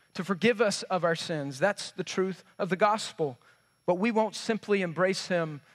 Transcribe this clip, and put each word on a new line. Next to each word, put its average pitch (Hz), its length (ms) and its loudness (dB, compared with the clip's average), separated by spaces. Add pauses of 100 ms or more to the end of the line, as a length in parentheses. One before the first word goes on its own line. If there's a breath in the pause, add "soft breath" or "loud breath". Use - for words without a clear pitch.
(140 soft breath)
to 190 80 -6
forgive 196 380 2
us 208 240 0
of 180 180 0
our 165 140 2
sins. 143 420 -4
That's 196 320 0
the 180 140 -8
truth 190 400 -4 (140 soft breath)
of 196 100 -2
the 185 80 0
gospel. 190 640 0 (460 soft breath)
But 180 100 2
we 214 160 2
won't 220 240 0
simply 208 460 0
embrace 180 440 0
him 165 360 -2 (120 soft breath)